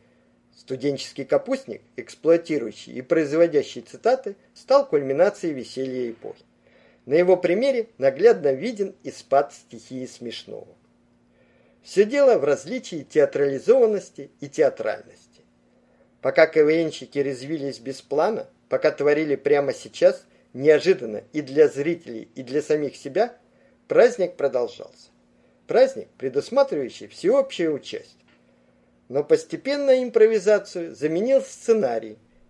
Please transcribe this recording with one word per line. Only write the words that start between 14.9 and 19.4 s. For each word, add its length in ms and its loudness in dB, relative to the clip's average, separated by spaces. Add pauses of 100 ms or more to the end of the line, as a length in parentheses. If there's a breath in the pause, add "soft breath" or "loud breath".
Пока 280 4
К 160 4
В 40 2
Нщики 500 -2
резвились 600 -6
без 240 -12
плана, 460 -2 (200)
пока 220 0
творили 460 0
прямо 360 0